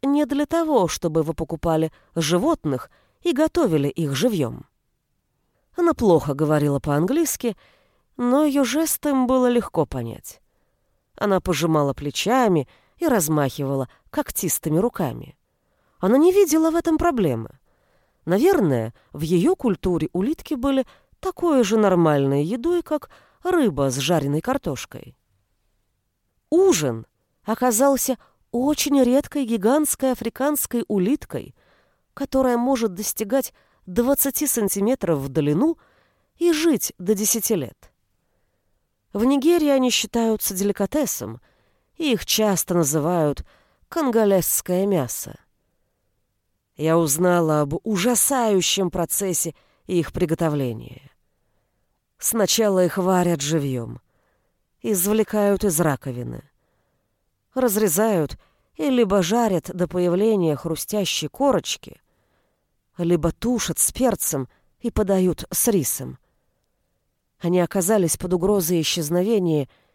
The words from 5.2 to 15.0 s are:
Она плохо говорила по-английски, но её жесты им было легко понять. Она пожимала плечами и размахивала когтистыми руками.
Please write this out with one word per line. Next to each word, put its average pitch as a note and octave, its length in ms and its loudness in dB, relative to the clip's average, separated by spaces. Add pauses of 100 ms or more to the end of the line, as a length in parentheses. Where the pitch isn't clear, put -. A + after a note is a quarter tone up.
Она E4+ 160 2
плохо D#3+ 420 2
говорила D3 440 0
по-английски, G#3 760 -2 (600)
но B3+ 280 2
её C#4 180 2
жесты D4 480 -2
им C4 160 0
было B3+ 220 2
легко A#3 380 0
понять. - 540 -12 (760)
Она F#3+ 240 0
пожимала D3+ 540 0
плечами F#3 720 0 (300)
и E4+ 100 0
размахивала D3 800 0 (220)
когтистыми - 680 -4
руками. D#3+ 580 -4 (640)